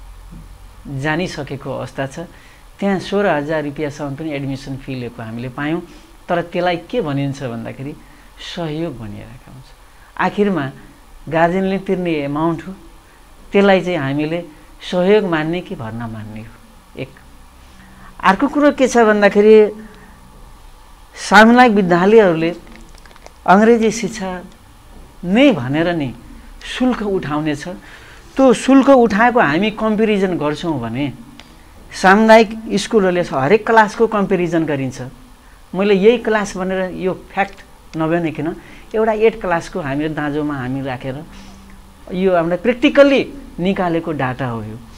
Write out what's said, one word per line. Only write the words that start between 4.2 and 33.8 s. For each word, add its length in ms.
एडमिसन 460
फी 180
लिएको 280
हामीले 260
पायौँ। 320
तर 140
त्यसलाई 340
के 240
भनिन्छ 420
भन्दाखेरि 540
सहयोग 420
भनिरहेका 540
हुन्छ। 140
आखिरमा 520
गार्जियनले 500
तिर्ने 340
amount 560
हो, 40
त्यसलाई 280
चाहिँ 180
हामीले 460
सहयोग 340
मान्ने 360
कि 140
भर्ना 320
मान्ने 340
हो, 140
एक। 80
अर्को 280
कुरो 240
के 160
छ 80
भन्दाखेरि 920
सामुदायिक 560
विद्यालयहरूले 840
अङ्ग्रेजी 440
शिक्षा 520
नै 280
भनेर 440
नै 180
शुल्क 260
उठाउने 540
छ। 120
त्यो 160
शुल्क 360
उठाएको 520
हामी 300
comparison 680
गर्छौँ 420
भने 320
सामुदायिक 580
स्कुलहरूले 460
हरेक 460
क्लासको 400